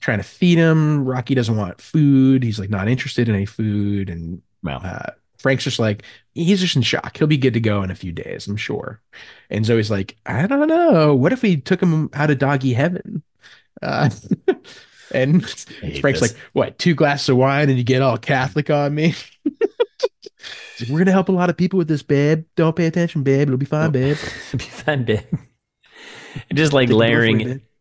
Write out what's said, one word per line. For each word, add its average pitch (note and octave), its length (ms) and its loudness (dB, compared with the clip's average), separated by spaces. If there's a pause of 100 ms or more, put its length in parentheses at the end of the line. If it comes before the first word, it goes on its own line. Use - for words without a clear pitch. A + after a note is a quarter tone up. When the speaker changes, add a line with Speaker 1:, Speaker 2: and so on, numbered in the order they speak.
Speaker 1:
trying A2 180 -2
to F#2+ 60 -6
feed F3 340 2
him. D#3 460 2
Rocky B2+ 300 -4
doesn't A#2 220 0
want G2 240 -6
food. C3+ 640 4
He's, A2 160 -4
like, G2 120 -8
not G2+ 180 -2
interested B2 400 0
in A2 60 2
any G2 100 0
food. G2+ 640 -4
And, E2+ 320 -10 (220)
Speaker 2:
Wow. C#2 160 -6
Speaker 1:
uh, - 320 -10 (280)
Frank's C3+ 260 -2
just B2 140 -4
like, G#2+ 260 -2 (300)
he's F3+ 260 2
just F3+ 140 -2
in C3+ 80 4
shock. - 360 -4
He'll D#3 100 2
be D3+ 80 2
good B2+ 180 2
to A#2 60 0
go G#2 220 0
in F#2 80 -6
a F2+ 40 -8
few F2+ 180 -10
days, - 360 -12
I'm G#2 80 -6
sure. - 460 -10 (480)
And G#2+ 160 -2
Zoe's A2+ 240 2
like, G2 260 -4 (100)
"I D#3 220 -2
don't C#4 180 0
know. C#4+ 480 4
What C#3 180 2
if B3+ 100 -2
we F#3 160 2
took F3 220 -2
him D#3 320 0
out D3+ 180 0
of C#3 100 0
doggy C3+ 320 0
heaven?" D#3 500 -4 (580)
Uh, C#3 300 0 (380)
<laughs> - 680 -10
and C#3+ 300 2 (380)
Speaker 2:
I - 40 -10
hate C#3+ 140 -10
Speaker 1:
Frank's C#3 200 0
Speaker 2:
this. A#2 120 2
Speaker 1:
like, - 80 -20 (140)
"What, - 260 -2
two F3 160 2
glasses C#3+ 320 0
of C3 80 4
wine C#3 320 2
and C3 100 0
you B2 60 -2
get B2+ 180 2
all B2+ 160 2
Catholic C3+ 500 -2
on D3 280 0
me?" D#3 180 0 (160)
<laughs> - 140 -20
He's - 1400 -8
like, A#2 80 -8
"We're D3 100 -2
gonna F#3 140 4
help F#3 160 2
a F#3+ 40 0
lot F3 180 2
of E3 60 -6
people F#3 220 0
with E3+ 100 0
this, D3+ 140 -2
babe. D3 420 0 (120)
Don't D#3+ 180 2
pay E3+ 120 0
attention, E3 360 -2
babe. C3+ 260 2
It'll B2+ 100 0
be B2 80 -2
fine, D#3 220 -2
Speaker 2:
Oh. D3+ 40 0
Speaker 1:
babe." C3+ 240 0 (180)
Speaker 2:
<laughs> - 180 -14
It'll B2 60 -4
be - 60 -8
fine, C#3 400 -4
babe. G#2+ 160 0 (1300)
And C#3+ 80 -2
just, D3+ 140 2
like, C3 160 4
Speaker 1:
Take A2+ 60 4
it G#2+ 40 6
Speaker 2:
layering, A2+ 440 4
Speaker 1:
away, B2 120 -6
babe. C3+ 80 -12 (180)